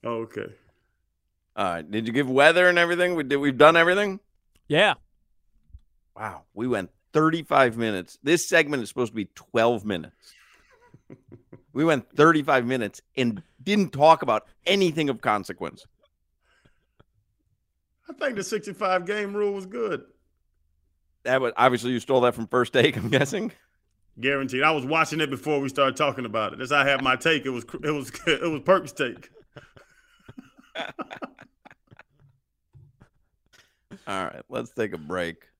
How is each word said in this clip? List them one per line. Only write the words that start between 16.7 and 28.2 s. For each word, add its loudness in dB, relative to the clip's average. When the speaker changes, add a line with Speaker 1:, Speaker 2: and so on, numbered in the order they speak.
Speaker 1:
I -14
think -6
the -6
sixty-five -4
game -6
rule -2
was -10
good. -6
Speaker 2:
That 0
was, -2
obviously, 2
you -2
stole 2
that 4
from -8
First 0
Take, 4
I'm -6
guessing. -2
Speaker 1:
Guaranteed. -2
I 4
was -2
watching 0
it -2
before -2
we -6
started 0
talking -4
about -4
it. -16
That's -6
how 4
I 4
had 0
my 2
take. -2
It -4
was, -8
it -4
was, -6
<laughs> -8